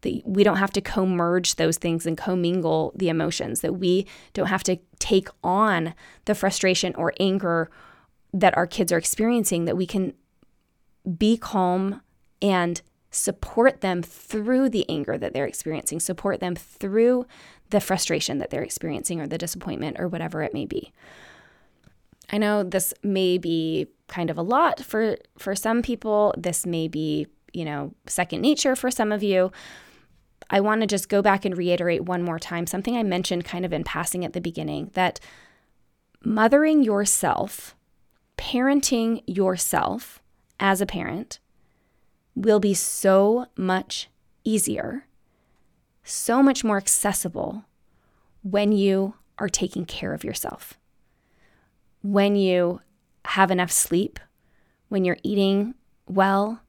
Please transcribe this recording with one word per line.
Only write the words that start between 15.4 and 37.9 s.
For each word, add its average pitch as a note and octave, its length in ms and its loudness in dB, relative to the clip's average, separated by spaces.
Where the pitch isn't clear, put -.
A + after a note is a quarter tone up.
experiencing, - 540 -6
support F#3+ 380 -4
them F3+ 160 -4
through A#3 680 2
the G#3 100 4
frustration D#3+ 560 -2
that - 140 -6
they're C#3 120 -4
experiencing D#3+ 600 -6
or D#3+ 40 -8
the D#3 120 -6
disappointment E3+ 600 -8
or F3 80 -4
whatever E3+ 360 -6
it - 100 -4
may - 140 -6
be. - 260 -8
I G#3 60 -4
know G#3 260 2
this F#3 300 -2
may F#3+ 360 2
be D#3+ 480 -2
kind F3+ 200 -4
of D#3 80 -4
a E3+ 60 -4
lot C4+ 380 2
for, A3+ 360 -2
for G3 160 -6
some A3+ 260 0
people. G#3+ 560 2
This E3+ 300 -4
may E3 220 -2
be, D3+ 380 -4
you E3+ 100 -6
know, C#3+ 300 -8
second - 360 -4
nature C4 340 2
for B3+ 140 -2
some G#3+ 200 0
of G#3 120 -2
you. F#3 280 2
I G3 100 4
want G#3+ 220 2
to G#3+ 40 0
just G3 220 -2
go G3+ 140 4
back G3 240 4
and F#3 100 -2
reiterate F3 480 0
one F3 180 -2
more E3+ 160 -4
time E3+ 280 -6
something G3 300 -4
I A#3 60 0
mentioned F3+ 440 -2
kind F3+ 180 -6
of F3 80 -4
in D#3+ 100 -4
passing E3+ 440 -4
at - 80 -10
the F3 80 -4
beginning, D3+ 500 -6
that F#3 260 0
mothering C#4 600 4
yourself, - 920 0